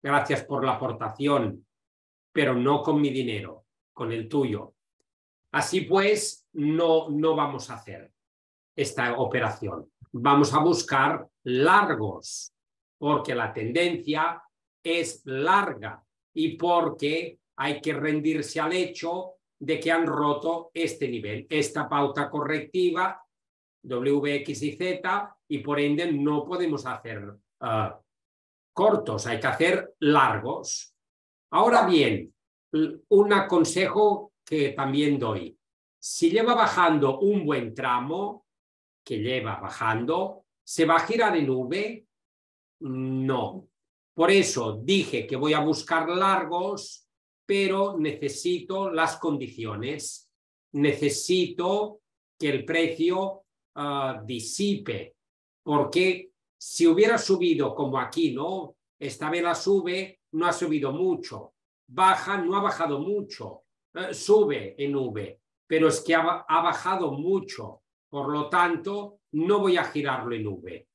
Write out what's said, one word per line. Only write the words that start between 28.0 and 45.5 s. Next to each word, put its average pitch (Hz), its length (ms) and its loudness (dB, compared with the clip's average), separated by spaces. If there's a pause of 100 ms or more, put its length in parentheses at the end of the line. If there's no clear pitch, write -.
cortos, 123 540 2
hay 117 120 -2
que 135 80 0
hacer 180 520 2
largos. 131 960 2 (560)
Ahora 226 340 6
bien, 135 480 4 (380)
l-, 156 380 0
un 202 200 8 (180)
consejo 190 840 2 (100)
que 143 260 0
también 143 500 2
doy. 104 360 -4 (440)
Si - 320 2
lleva 226 240 4
bajando 156 640 4
un 196 260 2
buen 123 300 -2
tramo, 131 720 -4 (580)
que 113 140 -6
lleva 113 400 -4
bajando, 120 880 -2 (200)
¿se - 200 2
va 165 100 4
a 165 100 2
girar 220 320 2
en 143 120 0
V? 170 580 -4 (720)
No. 131 880 -4 (480)
Por 170 160 4
eso 117 500 2
dije 139 460 0
que 131 80 -4
voy 151 180 2